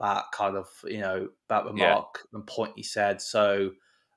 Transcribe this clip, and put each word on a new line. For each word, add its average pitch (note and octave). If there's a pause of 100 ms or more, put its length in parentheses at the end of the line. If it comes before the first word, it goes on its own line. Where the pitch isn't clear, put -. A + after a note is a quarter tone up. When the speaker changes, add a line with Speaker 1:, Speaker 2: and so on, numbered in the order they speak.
Speaker 1:
that G2+
kind G2
of, F#2+ (180)
you A2
know, F#2+ (200)
that G#2+ (100)
Speaker 2:
Yeah. F2+
Speaker 1:
remark -
and G#2+
point -
he A2+
said. G2+
So, G2+ (440)